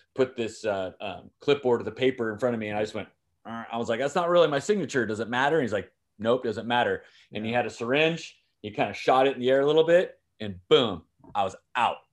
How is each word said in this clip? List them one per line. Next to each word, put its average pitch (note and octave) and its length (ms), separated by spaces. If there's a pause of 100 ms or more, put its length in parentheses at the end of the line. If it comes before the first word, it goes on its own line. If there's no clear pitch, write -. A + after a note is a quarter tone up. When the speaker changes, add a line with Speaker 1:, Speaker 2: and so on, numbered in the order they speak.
(140)
Speaker 1:
put C3 220
this, A2 280
uh, G2 360
um, F#2 300 (100)
clipboard B2+ 400
of G2+ 60
the G#2+ 60
paper B2+ 400
in G#2 60
front B2 160
of A2 60
me. G#2+ 80
And G#2 100
I G#2+ 40
just G#2+ 120
went, G2 140 (380)
"Uh," A2+ 260
I A#2 60
was D3 100
like, - 120
"That's C#3 140
not F3 160
really E3+ 180
my C#3+ 120
signature. C#3 460
Does G#2+ 140
it G#2+ 80
matter?" C#3 280
And D3 80
he's G#2 80
like, G2 200 (260)
"Nope, A#2+ 260
doesn't A2 240
matter." A#2 360 (280)
And G#2+ 140
he A#2 60
Speaker 2:
Yeah. B2 60
Speaker 1:
had A2+ 80
a G#2+ 40
syringe. D#3 680 (240)
He G#2 100
kinda A2 220
shot C3+ 320
it C3+ 80
in B2 60
the B2 100
air C3+ 100
a C#3+ 60
little D#3 180
bit, E3+ 360 (200)
and G2+ 280
boom, A2+ 380 (280)
I G2+ 100
was F#2+ 120 (200)
out. A2 220 (140)